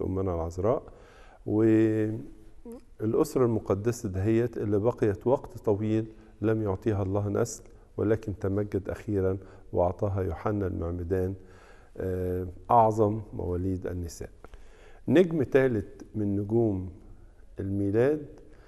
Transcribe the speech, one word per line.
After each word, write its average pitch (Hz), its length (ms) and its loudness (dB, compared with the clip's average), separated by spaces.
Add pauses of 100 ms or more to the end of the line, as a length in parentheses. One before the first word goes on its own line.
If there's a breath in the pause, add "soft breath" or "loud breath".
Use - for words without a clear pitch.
أمنا 92 340 -2
العذراء، 90 480 -2 (640 loud breath)
والأسرة 110 2000 0
المقدسة 107 640 0
دهيت 110 480 0
اللي 104 220 0
بقيت 110 480 0
وقت 127 300 0
طويل 110 480 0 (360 loud breath)
لم 110 200 2
يعطيها 101 420 0
الله 101 260 -2
نسل، 107 340 -2 (340 soft breath)
ولكن 104 420 0
تمجد 101 500 -2
أخيرا 95 480 -2 (360 loud breath)
وأعطاها 92 480 0
يوحنا 101 460 -2
المعمدان، 90 680 -2 (640 loud breath)
آه، 90 500 -4 (240)
أعظم 110 500 6 (120)
مواليد 90 540 -4
النساء. 87 420 -8 (800 loud breath)
نجم 165 360 4
ثالث 123 580 2 (140)
من 101 200 0
نجوم 104 540 0 (680 soft breath)
الميلاد 101 680 2 (420 loud breath)